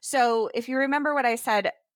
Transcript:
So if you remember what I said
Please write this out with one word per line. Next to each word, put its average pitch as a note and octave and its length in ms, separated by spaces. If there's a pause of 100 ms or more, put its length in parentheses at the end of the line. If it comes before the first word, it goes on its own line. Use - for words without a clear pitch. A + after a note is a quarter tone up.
So A#3 540
if A#3 140
you C4 80
remember C#4+ 380
what C4+ 100
I A#3 120
said G#3 340 (260)